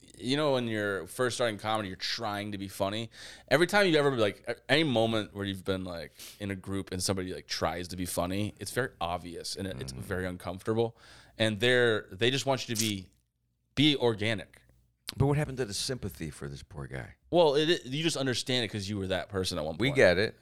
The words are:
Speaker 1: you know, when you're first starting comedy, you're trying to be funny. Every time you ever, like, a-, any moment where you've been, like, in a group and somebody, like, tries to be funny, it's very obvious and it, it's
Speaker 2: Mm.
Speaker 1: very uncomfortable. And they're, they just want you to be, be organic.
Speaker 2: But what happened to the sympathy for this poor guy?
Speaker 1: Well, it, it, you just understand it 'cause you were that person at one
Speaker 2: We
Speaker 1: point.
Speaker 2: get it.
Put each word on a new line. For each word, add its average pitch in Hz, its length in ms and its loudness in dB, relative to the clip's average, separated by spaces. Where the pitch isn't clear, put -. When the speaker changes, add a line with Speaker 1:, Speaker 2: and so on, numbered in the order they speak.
Speaker 1:
you 127 200 -2
know, 147 160 4
when 123 160 0
you're 101 380 0
first 123 280 -2
starting 117 220 0
comedy, 107 320 0
you're 92 80 -10
trying 104 560 -4
to 98 40 -4
be 95 120 -6
funny. 104 400 -2
Every 165 180 6
time 202 200 4
you 156 100 6
ever, 143 180 4
like, 104 320 2
a-, 117 80 -4
any 160 140 6
moment 113 500 2
where 101 100 -6
you've 95 200 -6
been, 95 180 0
like, 85 300 -10
in 101 100 -6
a 98 60 -4
group 95 380 -6
and 90 100 -4
somebody, 92 300 -2
like, 76 140 -12
tries 87 420 -2
to 92 80 -10
be 90 80 -4
funny, 92 520 -2
it's - 140 -10
very 127 200 -2
obvious 85 560 -6
and 95 100 -6
it, 95 140 -8
it's 131 100 -8
Speaker 2:
Mm. - 60 -10
Speaker 1:
very 92 300 -4
uncomfortable. 95 680 -4
And 110 220 0
they're, 120 520 4
they 117 200 2
just 135 140 -2
want 131 240 0
you 117 60 -2
to 107 60 2
be, 101 280 -2
be 147 220 6
organic. 107 640 0
Speaker 2:
But 139 100 6
what 143 100 4
happened 135 200 -2
to 123 80 0
the 101 80 -6
sympathy 101 560 -6
for 71 180 -10
this 69 160 -12
poor 71 240 -12
guy? 65 280 -10
Speaker 1:
Well, 156 240 6
it, 156 140 4
it, 175 160 0
you 139 160 -4
just 160 160 0
understand 127 460 -2
it 101 60 -2
'cause 101 200 -6
you 104 80 -4
were 95 100 -4
that 90 220 -2
person 92 280 -2
at 76 80 -4
one 80 120 -4
Speaker 2:
We 120 120 2
Speaker 1:
point. 135 80 -2
Speaker 2:
get 92 200 10
it. - 240 0